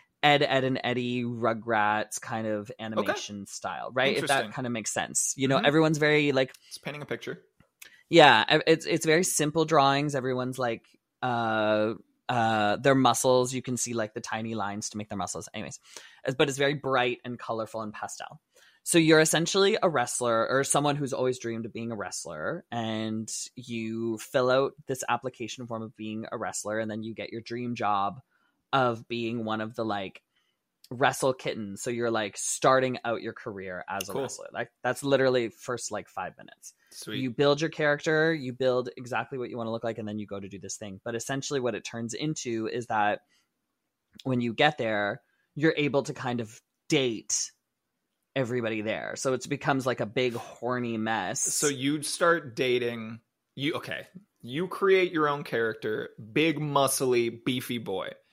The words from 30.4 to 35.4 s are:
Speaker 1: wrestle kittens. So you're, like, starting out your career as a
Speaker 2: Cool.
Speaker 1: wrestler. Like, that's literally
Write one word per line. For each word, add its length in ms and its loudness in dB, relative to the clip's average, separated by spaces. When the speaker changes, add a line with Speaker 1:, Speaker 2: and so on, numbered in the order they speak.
Speaker 1:
wrestle 460 2
kittens. 480 -8
So 80 -4
you're, 180 -2
like, 260 -2
starting 720 4
out 160 -2
your 120 -8
career 540 -10
as 220 -6
a 40 -8
Speaker 2:
Cool. 100 -2
Speaker 1:
wrestler. 280 -10
Like, 200 -8
that's 220 -2
literally 460 4